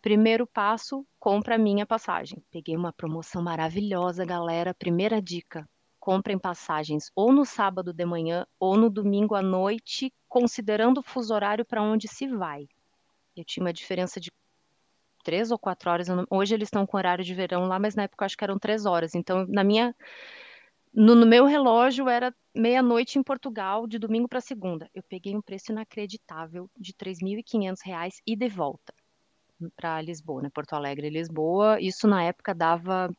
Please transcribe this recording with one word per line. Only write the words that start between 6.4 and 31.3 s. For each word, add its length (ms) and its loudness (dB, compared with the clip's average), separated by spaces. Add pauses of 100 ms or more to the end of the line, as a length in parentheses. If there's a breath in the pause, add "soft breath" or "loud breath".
ou 180 4
no 120 6
sábado 480 -4
de 120 -4
manhã 400 -2 (140)
ou 180 2
no 140 6
domingo 460 0
à 60 0
noite, 680 -2 (160)
considerando 680 2
o 60 -8
fuso 280 -6
horário 320 0
pra 160 -4
onde 280 0
se 180 -8
vai. 400 -6 (720)
Eu 80 -14
tinha 200 -6
uma 80 -2
diferença 460 -6
de 140 -14 (920)
três 280 -2
ou 80 -2
quatro 320 -4
horas, 180 0
eu 80 -2
não... 120 -2
Hoje 260 0
eles 120 -2
estão 200 -2
com 100 -4
horário 280 0
de 100 -8
verão 320 -2
lá, 120 -2
mas 160 -2
na 80 -2
época 220 -6
eu 20 -2
acho 100 -6
que 80 -6
eram 140 -4
três 260 -2
horas. 300 0
Então, 340 -2
na 160 2
minha, 300 2 (1000 loud breath)
no, 220 10
no 100 12
meu 220 10
relógio 640 4
era 260 0 (200)
meia-noite 640 2
em 40 2
Portugal, 640 -4
de 120 -8
domingo 300 -2
pra 120 -4
segunda. 540 -8
Eu 80 -14
peguei 320 -10
um 60 -4
preço 320 -12
inacreditável 1040 -12
de 160 -16
três 300 -12
mil 160 -4
e 40 -10
quinhentos 400 -4
reais 440 -10
e 100 -2
de 120 -2
volta 440 -6 (840)
pra 260 -6
Lisboa, 400 -10
né? 80 -8
Porto 240 -10
Alegre 320 -6
e 40 -6
Lisboa. 680 0